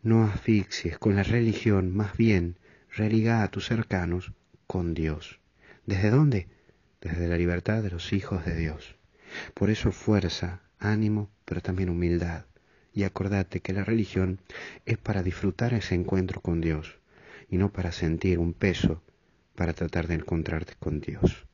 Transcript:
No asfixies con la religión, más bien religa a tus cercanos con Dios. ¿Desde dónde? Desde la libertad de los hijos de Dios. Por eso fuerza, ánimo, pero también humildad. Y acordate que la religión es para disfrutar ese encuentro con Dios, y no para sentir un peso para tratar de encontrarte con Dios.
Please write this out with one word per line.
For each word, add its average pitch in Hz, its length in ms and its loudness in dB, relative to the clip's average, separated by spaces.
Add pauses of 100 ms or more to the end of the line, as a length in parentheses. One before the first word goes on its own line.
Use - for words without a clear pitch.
No 113 220 6
asfixies 101 720 0
con 98 180 2
la 98 80 2
religión, 104 680 2
más 104 220 -2
bien 95 420 4 (360)
religa 110 480 2
a 95 60 0
tus - 160 -6
cercanos 90 680 -2 (340)
con 87 260 -2
Dios. 78 480 -4 (460)
¿Desde 101 240 2
dónde? 123 380 4 (520)
Desde 85 260 -2
la 85 120 0
libertad 87 440 0
de 101 60 -4
los 87 240 -6
hijos 95 320 -2
de 85 100 -2
Dios. 78 420 -6 (580)
Por 101 160 2
eso 107 220 0
fuerza, 92 680 0 (180)
ánimo, 107 520 0 (160)
pero - 160 -6
también 92 260 -2
humildad. 85 560 0 (480)
Y 101 120 0
acordate 95 560 -2
que - 120 -6
la 98 100 -2
religión 95 580 0 (440)
es 117 140 -2
para 98 240 -2
disfrutar 98 500 -2
ese 98 220 0
encuentro 92 480 0
con 85 180 0
Dios, 80 380 -4 (500)
y 92 80 -2
no 95 160 2
para 90 200 -4
sentir 85 460 0
un 85 140 0
peso 82 500 0 (520)
para 82 180 -2
tratar 82 340 -2
de 82 100 0
encontrarte 80 600 -4
con 73 220 -4
Dios. - 540 -2